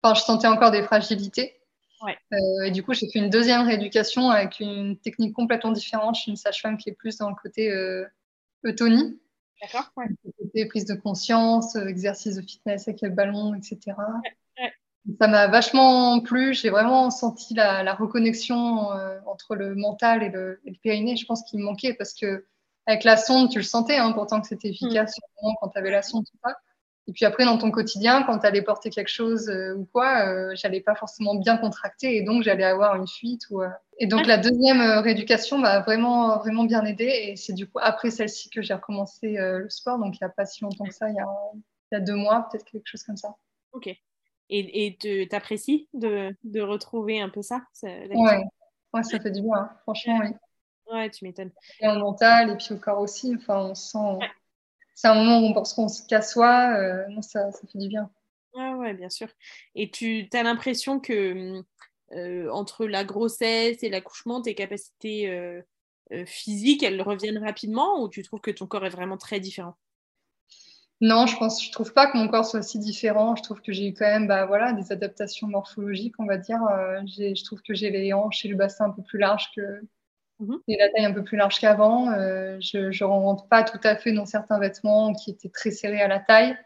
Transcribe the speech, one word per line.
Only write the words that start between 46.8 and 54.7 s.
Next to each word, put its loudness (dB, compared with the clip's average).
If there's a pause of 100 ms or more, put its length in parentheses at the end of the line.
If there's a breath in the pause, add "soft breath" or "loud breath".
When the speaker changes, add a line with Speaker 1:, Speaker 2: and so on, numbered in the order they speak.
Speaker 2:
un -6
peu -12
ça, -8 (120)
c'est -14
l'activité ? 0
Speaker 1:
Ouais. 6 (500)
Ouais, -2
ça -6
Speaker 2:
Ouais. -8
Speaker 1:
fait -4
du -6
bien, -2
hein. -4 (140)
Franchement, -2
Speaker 2:
Ouais. -2
Speaker 1:
oui. -10 (560)
Speaker 2:
Ouais, -6
tu -16
m'étonnes. -14 (280 soft breath)
Speaker 1:
Et 0
en 2
mental 6
et -4
puis -10
au -6
corps -4
aussi. -4
Enfin, -4
on -4
sent, -12
Speaker 2:
Ouais. -4 (640)